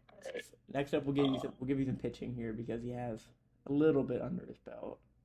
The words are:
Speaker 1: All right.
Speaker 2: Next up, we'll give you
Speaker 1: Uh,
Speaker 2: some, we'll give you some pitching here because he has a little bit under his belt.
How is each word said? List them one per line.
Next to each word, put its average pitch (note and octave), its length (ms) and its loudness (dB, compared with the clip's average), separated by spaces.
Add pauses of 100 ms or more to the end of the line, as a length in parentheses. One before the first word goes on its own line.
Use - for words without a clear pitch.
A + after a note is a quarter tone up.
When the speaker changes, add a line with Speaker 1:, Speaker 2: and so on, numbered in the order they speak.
(260)
Speaker 1:
All - 80 -8
right. - 100 -6 (300)
Speaker 2:
Next C#3+ 200 0
up, D3 120 2
we'll C#3 100 0
give C#3 120 6
you C3+ 80 2
Speaker 1:
Uh, B2 80 -2
Speaker 2:
some, C#3+ 160 -6
we'll B2+ 80 -4
give C3+ 120 2
you C3+ 60 2
some B2+ 100 0
pitching A#2+ 380 -4
here A#2 180 -4
because A2+ 320 -4
he A#2+ 60 -6
has B2 320 -4 (480)
a - 20 -2
little C#3+ 320 6
bit A#2+ 180 0
under B2 240 -4
his - 120 -14
belt. - 420 -10 (260)